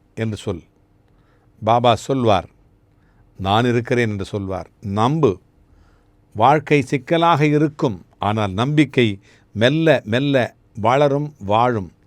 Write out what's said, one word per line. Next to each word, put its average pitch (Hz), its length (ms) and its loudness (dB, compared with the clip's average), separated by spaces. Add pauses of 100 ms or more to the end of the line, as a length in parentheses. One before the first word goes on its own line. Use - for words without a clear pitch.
(160)
என்று 113 200 -6
சொல். 92 280 -8 (1000)
பாபா 117 320 2
சொல்வார், 113 540 -2 (880)
"நான் 104 280 0
இருக்கிறேன்" 120 440 -2
என்று 98 160 -8
சொல்வார். 95 440 -8 (120)
நம்பு. 113 580 0 (960)
வாழ்க்கை 147 460 2
சிக்கலாக 156 640 0
இருக்கும், 147 600 -2 (140)
ஆனால் 104 320 -2
நம்பிக்கை 123 680 0 (320)
மெல்ல 139 540 2
மெல்ல 127 500 0 (200)
வளரும், 143 640 0
வாழும். 107 520 -2 (160)